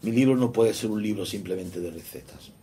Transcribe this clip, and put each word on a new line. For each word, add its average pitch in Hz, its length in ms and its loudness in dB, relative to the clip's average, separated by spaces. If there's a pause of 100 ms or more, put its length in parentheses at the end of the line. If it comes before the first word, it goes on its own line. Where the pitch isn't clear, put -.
Mi 113 100 -2
libro 131 240 6
no 123 160 2
puede 113 220 4
ser 110 180 -4
un 107 100 -2
libro 104 240 -2
simplemente 90 540 -6
de 87 120 -6
recetas - 600 -16 (120)